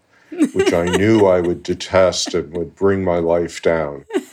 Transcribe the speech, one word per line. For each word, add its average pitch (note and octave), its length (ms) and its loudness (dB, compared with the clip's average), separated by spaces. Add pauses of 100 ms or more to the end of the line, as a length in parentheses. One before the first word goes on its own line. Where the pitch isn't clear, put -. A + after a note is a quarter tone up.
(520)
which G4 200 0
I F2 120 2
knew G2 420 4
I F2+ 140 4
would E2+ 240 -2
detest F2+ 720 0
and D#2 220 -4
would E2 200 -8
bring G2 260 0
my F2 160 0
life E2+ 440 -2
down. D2 420 -2 (280)